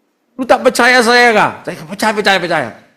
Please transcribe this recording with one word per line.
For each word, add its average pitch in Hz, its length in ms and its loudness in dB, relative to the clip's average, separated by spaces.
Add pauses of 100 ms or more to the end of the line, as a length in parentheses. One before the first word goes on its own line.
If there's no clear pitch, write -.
(360)
Lu 262 80 -6
tak 247 160 2
percaya 247 400 0
saya 240 320 4
kah?" 175 200 2 (120)
"Saya 165 240 -12
percaya, 214 240 -4
percaya, 202 320 0
percaya." 160 260 -2 (280)